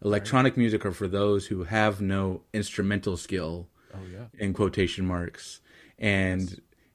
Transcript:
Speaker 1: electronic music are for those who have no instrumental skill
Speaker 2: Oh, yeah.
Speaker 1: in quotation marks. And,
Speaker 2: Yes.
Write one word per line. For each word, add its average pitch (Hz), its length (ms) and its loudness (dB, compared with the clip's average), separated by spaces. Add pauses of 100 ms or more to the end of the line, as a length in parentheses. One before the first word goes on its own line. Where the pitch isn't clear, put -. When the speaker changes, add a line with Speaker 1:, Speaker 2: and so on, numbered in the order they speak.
Speaker 1:
electronic 110 520 4
music 110 300 2
are 95 80 -2
for 98 160 -4
those 101 380 2
who 92 180 -4
have 107 340 2
no 95 440 0 (100)
instrumental 101 640 -2
skill 87 500 -6 (260)
Speaker 2:
Oh, 98 60 -14 (100)
yeah. 107 180 -14 (120)
Speaker 1:
in 98 140 0
quotation 92 520 0
marks. - 540 -4 (400)
And, 95 440 2
Speaker 2:
Yes. 92 160 -6 (360)